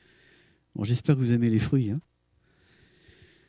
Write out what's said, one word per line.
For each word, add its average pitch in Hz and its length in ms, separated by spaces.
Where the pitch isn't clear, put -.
Bon, 101 120
j'espère 123 300
que 131 40
vous 120 140
aimez 120 160
les 110 100
fruits, 117 320
hein ? 139 80